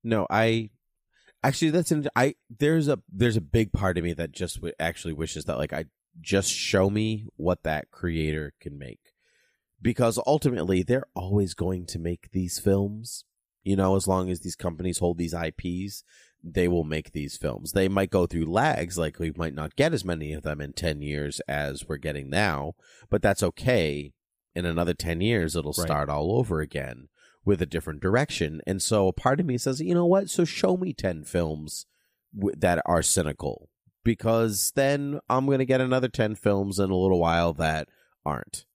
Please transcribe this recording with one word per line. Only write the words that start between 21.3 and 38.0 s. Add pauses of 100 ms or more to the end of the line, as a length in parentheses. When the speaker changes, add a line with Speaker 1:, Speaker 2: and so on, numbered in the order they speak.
Speaker 1:
as
we're
getting
now, (360)
but
that's
okay. (400)
In
another
ten
years,
it'll
Speaker 2:
Right.
Speaker 1:
start
all
over
again (360)
with
a
different
direction.
And
so
a
part
of
me
says,
"You
know
what?
So
show
me
ten
films (500)
w-,
that
are
cynical, (340)
because
then
I'm
gonna
get
another
ten
films
in
a
little
while
that (360)